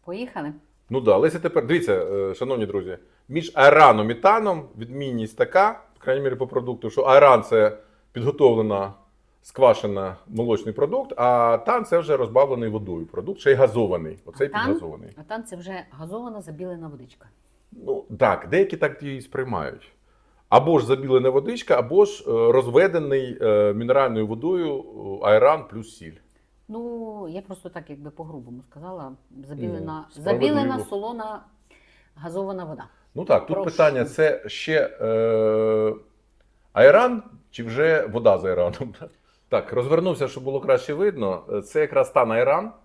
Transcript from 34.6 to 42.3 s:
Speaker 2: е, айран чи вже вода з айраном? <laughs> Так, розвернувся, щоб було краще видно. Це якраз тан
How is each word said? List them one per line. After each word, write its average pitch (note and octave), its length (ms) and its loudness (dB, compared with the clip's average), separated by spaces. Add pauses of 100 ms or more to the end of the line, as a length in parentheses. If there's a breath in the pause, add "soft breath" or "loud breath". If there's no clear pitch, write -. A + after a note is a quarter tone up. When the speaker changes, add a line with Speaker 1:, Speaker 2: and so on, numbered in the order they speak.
Speaker 2:
е, A2 920 0 (800)
айран G#3 500 6 (280)
чи A#2 140 -12
вже D3 420 0
вода G#2+ 320 2
з F2 60 -6
айраном? F2+ 560 -2
<laughs> - 40 -16 (460)
Так, - 220 -4
розвернувся, C#3+ 560 -2
щоб B2+ 160 -12
було C3+ 160 -6
краще C3+ 340 0
видно. G#2+ 720 -4
Це - 140 -2
якраз C3+ 300 0
тан A#2+ 220 2